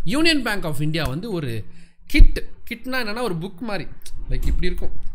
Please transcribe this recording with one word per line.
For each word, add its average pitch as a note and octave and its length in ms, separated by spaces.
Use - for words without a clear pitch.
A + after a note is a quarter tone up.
Union D4+ 400
Bank G#3 220
of D3 160
India D#3 220
வந்து C#3 280
ஒரு C3 340
Kit, - 360
கிட்னா B3+ 280
என்னன்னா A#3+ 240
ஒரு G3+ 140
book F#3 240
மாதிரி, G3+ 300
Like - 160
இப்படி F3+ 220
இருக்கும். - 240